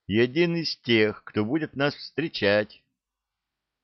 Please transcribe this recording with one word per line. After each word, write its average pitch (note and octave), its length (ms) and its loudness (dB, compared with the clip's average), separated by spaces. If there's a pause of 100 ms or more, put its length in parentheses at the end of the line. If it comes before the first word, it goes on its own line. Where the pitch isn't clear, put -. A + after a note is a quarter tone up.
И G2 120 0
один D#3+ 380 2
из E3 220 -6
тех, G#2+ 460 2
кто G#2+ 200 -2
будет C#3+ 320 -4
нас C#3 180 0
встречать». G#2+ 880 -2 (1000)